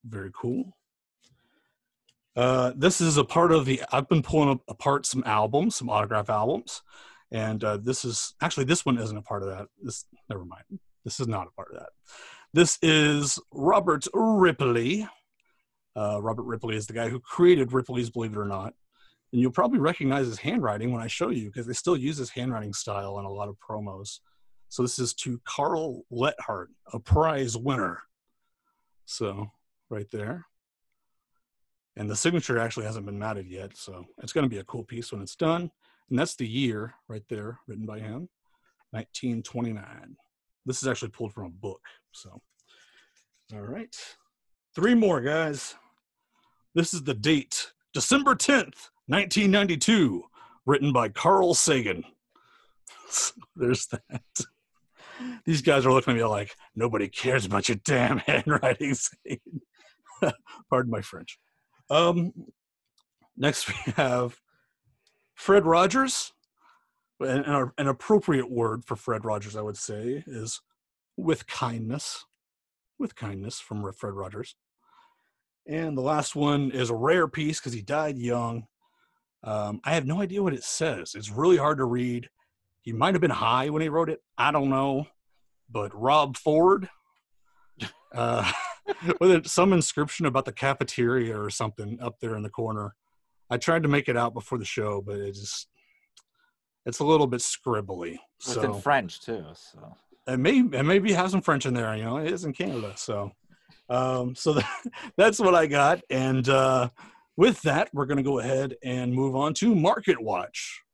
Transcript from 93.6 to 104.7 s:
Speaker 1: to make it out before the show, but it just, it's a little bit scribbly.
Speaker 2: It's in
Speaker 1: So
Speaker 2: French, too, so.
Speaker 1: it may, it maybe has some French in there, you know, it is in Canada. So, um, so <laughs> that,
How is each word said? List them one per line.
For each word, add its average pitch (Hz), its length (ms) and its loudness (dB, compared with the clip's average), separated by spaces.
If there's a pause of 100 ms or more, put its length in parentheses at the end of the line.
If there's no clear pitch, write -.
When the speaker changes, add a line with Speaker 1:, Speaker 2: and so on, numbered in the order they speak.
Speaker 1:
to 147 60 0
make 143 200 2
it 127 80 0
out 120 180 0
before 120 240 -6
the 104 60 -6
show, 104 360 -4
but 101 180 -10
it 101 140 -8
just, - 360 -12 (1200)
it's 120 140 -8
a 151 40 2
little 147 220 6
bit 120 140 -2
scribbly. 95 800 -4 (200)
Speaker 2:
It's 123 160 -8
in 110 80 0
Speaker 1:
So 101 120 0
Speaker 2:
French, 110 480 0
too, 107 220 -8 (100)
so. - 420 -20 (320)
Speaker 1:
it 131 100 -2
may, 208 200 4
it 143 260 2
maybe 196 280 4
has 180 180 2
some 190 100 2
French 143 240 2
in 131 100 0
there, 110 220 -2
you 110 80 -6
know, 120 140 -4
it 156 120 -2
is 180 140 -6
in 147 80 -4
Canada. 123 440 -6
So, 101 360 -6 (560)
um, 127 460 -2
so - 180 0
<laughs> - 20 2
that, - 320 -2 (300)